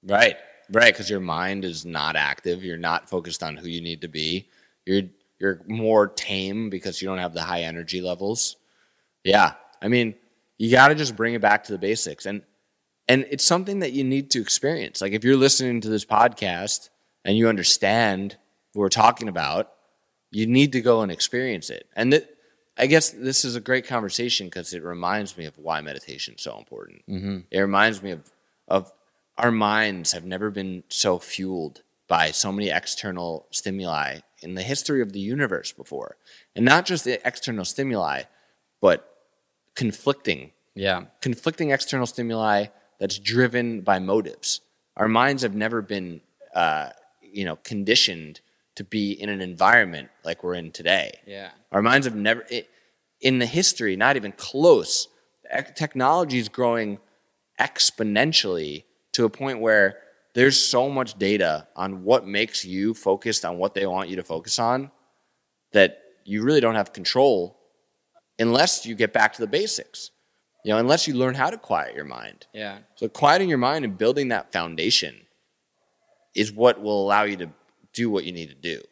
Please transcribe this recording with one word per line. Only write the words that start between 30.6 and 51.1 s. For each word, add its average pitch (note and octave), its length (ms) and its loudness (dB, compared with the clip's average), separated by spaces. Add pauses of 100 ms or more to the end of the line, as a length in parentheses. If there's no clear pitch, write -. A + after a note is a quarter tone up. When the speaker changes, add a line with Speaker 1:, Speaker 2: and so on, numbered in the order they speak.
Speaker 1:
so F#2 320 0
fueled F2+ 640 -8 (260)
by D#2+ 240 2
so G2+ 200 -2
many G2+ 180 -4
external F2 840 -6
stimuli D#2+ 680 -6 (220)
in F2 140 -12
the F#2 80 -8
history C#3 380 -2
of G#2 100 -4
the G2 80 -10
universe A2 540 -4
before. - 420 -14 (400)
And G#2+ 80 0
not D#3 220 4
just F3+ 180 -4
the B2 240 -4
external A2 380 -8
stimuli, F2+ 580 -4 (560)
but - 380 2 (580)
conflicting. G2+ 760 -4 (220)
Speaker 2:
Yeah. F#2+ 320 -2 (160)
Speaker 1:
Conflicting D3 500 -4
external C3 340 -2
stimuli A2 600 0 (320)
that's G2 200 -4
driven A#2 600 0
by F#2+ 180 2
motives. - 600 -2 (340)
Our G#2+ 140 2
minds B2+ 340 2
have G2+ 120 -4
never A2 260 -2
been, F#2 400 -8 (340)
uh, D#2 360 0 (300)
you G2+ 240 -10
know, D#2+ 120 -6
conditioned G2 840 -2 (360)
to G2+ 100 -14
be G2+ 260 -4
in G2+ 180 -8
an G2 120 -6
environment F#2 680 2 (140)
like E2 200 -8
we're F2+ 100 -4
in E2 180 -10
today. E2 400 2 (140)